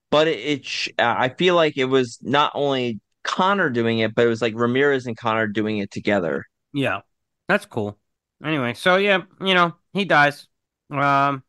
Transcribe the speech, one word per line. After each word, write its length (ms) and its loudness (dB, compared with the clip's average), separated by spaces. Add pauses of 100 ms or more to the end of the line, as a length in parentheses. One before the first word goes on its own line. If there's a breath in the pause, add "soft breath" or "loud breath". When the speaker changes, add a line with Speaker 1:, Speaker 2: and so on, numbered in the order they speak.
(120)
Speaker 1:
but 160 4
it, 120 -2
it 260 -6
sh-, 320 -8
I 320 2
feel 260 0
like 220 2
it 80 0
was 360 0
not 340 0
only 440 -2 (240)
Connor 460 0
doing 300 0
it, 160 -2
but 100 4
it 40 4
was, 120 -2
like, 140 -2
Ramirez 520 0
and 100 -8
Connor 300 -2
doing 320 -2
it 120 -6
together. 540 -2 (280)
Speaker 2:
Yeah, 280 -4 (460)
that's 180 0
cool. 340 -6 (440)
Anyway, 320 -2
so, 220 2
yeah, 240 2 (200)
you 120 0
know, 220 2 (180)
he 120 -2
dies. 420 2 (420)
Um, 600 0